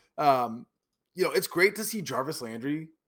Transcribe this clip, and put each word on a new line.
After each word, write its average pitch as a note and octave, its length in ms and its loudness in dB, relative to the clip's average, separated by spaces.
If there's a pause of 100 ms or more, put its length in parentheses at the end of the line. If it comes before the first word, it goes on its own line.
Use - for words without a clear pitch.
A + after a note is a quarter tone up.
(180)
Um, B2 500 2 (480)
you F3+ 80 2
know, D#3 80 0
it's F3+ 160 2
great G3 300 4
to A3 60 -4
see G#3+ 180 -4
Jarvis C3 400 -4
Landry C3+ 480 -6 (180)